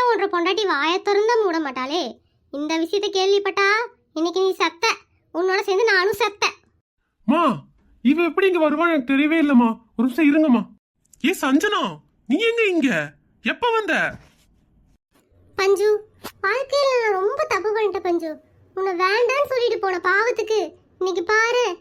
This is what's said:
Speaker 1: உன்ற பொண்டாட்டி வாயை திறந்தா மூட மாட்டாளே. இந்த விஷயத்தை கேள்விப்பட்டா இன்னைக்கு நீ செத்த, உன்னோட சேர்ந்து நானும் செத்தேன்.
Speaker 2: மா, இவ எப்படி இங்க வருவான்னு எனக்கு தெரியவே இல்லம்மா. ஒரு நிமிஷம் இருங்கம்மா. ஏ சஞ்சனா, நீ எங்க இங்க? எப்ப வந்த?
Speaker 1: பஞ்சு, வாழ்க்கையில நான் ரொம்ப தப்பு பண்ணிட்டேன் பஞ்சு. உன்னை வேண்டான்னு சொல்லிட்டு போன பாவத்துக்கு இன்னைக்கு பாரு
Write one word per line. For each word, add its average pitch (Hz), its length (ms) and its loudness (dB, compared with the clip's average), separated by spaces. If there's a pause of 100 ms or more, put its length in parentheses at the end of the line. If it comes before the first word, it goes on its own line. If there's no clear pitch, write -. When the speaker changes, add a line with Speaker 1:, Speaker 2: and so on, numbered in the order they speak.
Speaker 1:
உன்ற 415 240 0
பொண்டாட்டி 359 400 0
வாயை 311 340 0
திறந்தா 415 320 2
மூட 370 260 0
மாட்டாளே. 269 380 -4 (500)
இந்த 302 200 -6 (100)
விஷயத்தை 403 320 -2
கேள்விப்பட்டா 392 540 2 (500)
இன்னைக்கு 349 260 -2
நீ 381 60 2 (100)
செத்த, 339 240 -2 (540)
உன்னோட 381 200 0 (100)
சேர்ந்து 403 240 2
நானும் 392 280 0
செத்தேன். 415 340 -2 (760)
Speaker 2:
மா, 330 80 2 (720)
இவ 311 80 2 (100)
எப்படி 370 220 0
இங்க 349 120 0
வருவான்னு 311 320 2
எனக்கு 269 180 0
தெரியவே 294 320 2
இல்லம்மா. 240 260 4 (260)
ஒரு 233 100 0
நிமிஷம் 285 240 2
இருங்கம்மா. 285 320 4 (680)
ஏ 359 40 2 (100)
சஞ்சனா, 330 400 2 (460)
நீ 254 80 0 (140)
எங்க 466 140 0 (100)
இங்க? 277 160 0 (640)
எப்ப 466 240 -2
வந்த? 403 180 -2 (1600)
Speaker 1:
பஞ்சு, 392 300 2 (580)
வாழ்க்கையில 539 560 0
நான் 415 180 0
ரொம்ப 508 200 -2 (120)
தப்பு 392 240 -2
பண்ணிட்டேன் 381 320 -2
பஞ்சு. 330 240 -2 (440)
உன்னை 381 160 -2 (120)
வேண்டான்னு 494 480 0
சொல்லிட்டு 466 340 -2
போன 370 140 -4 (100)
பாவத்துக்கு 440 500 0 (400)
இன்னைக்கு 370 320 -4
பாரு 466 320 2 (160)